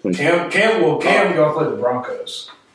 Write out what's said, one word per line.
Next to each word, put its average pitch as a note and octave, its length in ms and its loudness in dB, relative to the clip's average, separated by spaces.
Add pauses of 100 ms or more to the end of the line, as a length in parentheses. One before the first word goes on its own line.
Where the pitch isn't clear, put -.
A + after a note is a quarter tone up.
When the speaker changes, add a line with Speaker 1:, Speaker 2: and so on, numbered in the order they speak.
Speaker 1:
Twenty F#2 160 -2
sixteen. E3+ 220 2
Speaker 2:
Cam, - 120 -6
Cam, G#3+ 320 2
well, D3+ 140 2
Cam, G3 340 2
Speaker 1:
Uh, D#3 40 -2
Speaker 2:
y'all D3+ 180 4
played D#3 180 -2
the - 60 -4
Broncos. - 760 -6 (240)